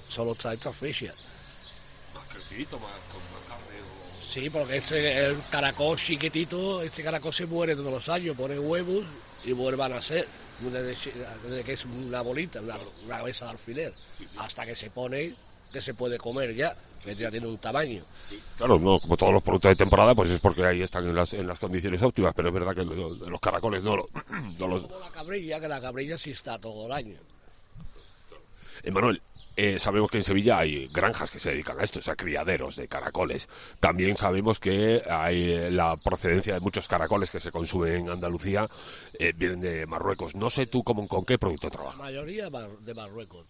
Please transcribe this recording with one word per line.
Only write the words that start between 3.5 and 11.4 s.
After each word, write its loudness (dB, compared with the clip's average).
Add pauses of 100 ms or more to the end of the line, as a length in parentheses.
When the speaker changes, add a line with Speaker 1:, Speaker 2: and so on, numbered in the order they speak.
Speaker 2:
o -12
Speaker 1:
Sí, -6
porque 0
este, 2
el 2 (120)
caracol 4
chiquitito, 0
este -6
caracol -2
se 0
muere 2
todos -4
los -4
años, -2
pone -2
huevos 0 (380)
y -4
vuelve 0
a 0
nacer. -2 (320)
Desde -4
chi-, -8 (320)